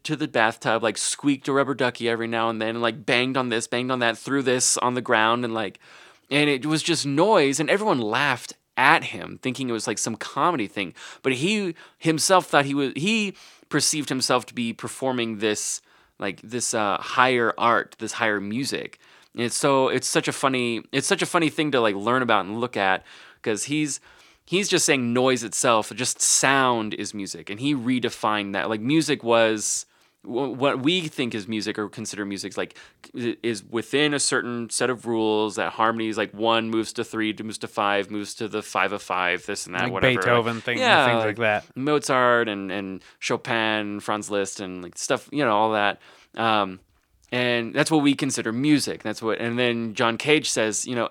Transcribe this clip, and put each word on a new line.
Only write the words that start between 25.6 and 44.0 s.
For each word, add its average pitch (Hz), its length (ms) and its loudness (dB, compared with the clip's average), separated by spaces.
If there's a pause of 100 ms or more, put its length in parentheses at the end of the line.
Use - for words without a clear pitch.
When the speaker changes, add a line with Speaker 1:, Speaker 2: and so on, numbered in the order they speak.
Speaker 1:
just 117 260 -4
sound 127 760 2
is 101 180 -6
music. 95 360 -10
And 101 100 -8
he 143 160 0
redefined 110 800 -2
that. 95 160 0
Like, 110 120 -2
music 143 420 0
was 113 640 2 (380)
wh-, - 40 -18 (300)
what 131 240 0
we 165 260 0
think 127 280 -4
is 101 120 -6
music 107 300 -4
or 107 120 -4
consider 104 360 -8
music 98 280 -8
is, - 40 -8
like, 95 180 -4 (420)
i-, 120 260 -4
is 110 200 -4
within 139 500 0
a 139 60 0
certain 120 500 -2
set 123 200 0
of 113 160 -6
rules 107 500 0
that 92 180 -2
harmony 113 360 0
is, 104 80 -4
like, 104 160 -2
one 113 360 0
moves 113 240 0
to 117 100 -4
three, 110 300 -2 (100)
moves 107 160 -10
to 117 80 -10
five, 101 420 0
moves 104 260 -6
to 113 120 -6
the 104 140 -4
five 98 300 0
of 101 100 -6
five, 90 440 -2
this 101 200 -8
and 90 100 -8
that, 92 80 0
Speaker 2:
Like 87 100 -2
Speaker 1:
whatever. 123 260 2
Speaker 2:
Beethoven, 117 360 2
Speaker 1:
Like, 110 80 -12
Speaker 2:
things, 120 160 -4
Speaker 1:
yeah, 202 260 4
Speaker 2:
things 120 120 4
like 110 80 0
Speaker 1:
like 107 120 -2
Speaker 2:
that. 107 400 -2
Speaker 1:
Mozart 127 720 2
and, 98 220 -6
and 95 320 -8 (160)
Chopin, 110 800 -2
Franz 107 300 -4